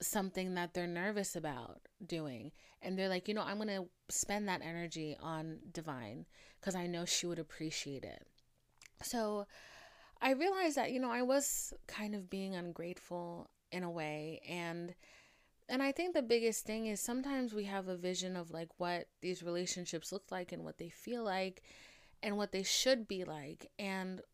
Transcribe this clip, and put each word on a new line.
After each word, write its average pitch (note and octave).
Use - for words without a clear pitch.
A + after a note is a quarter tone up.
something F#3
that F3
they're F3
nervous F#3+
about C#3+
doing. D3
And F#3+
they're F#3+
like, F3+
"You G#3
know, G#3
I'm G3+
gonna G3
spend G#3
that F3+
energy E3
on D#3+
Divine C#3+
'cause F#3
I F3
know F3
she -
would F3
appreciate D#3
it." -
So G#3
I C4
realized E4+
that, A#3
you B3+
know, B3+
I A#3+
was C4+
kind G#3
of F#3
being F#3+
ungrateful F3
in F3+
a F3
way. D#3
And, E3+
and B3+
I C#4
think F4
the D#4+
biggest A3+
thing A3
is G#3
sometimes C4
we G#3
have G3
a F#3
vision F3+
of, E3+
like, E3
what F3
these F3
relationships F3
look -
like F#3
and E3
what D#3+
they E3+
feel A#3
like F#3+
and G#3
what G#3
they F#3+
should A#3+
be F#3
like. D#3
And F#3+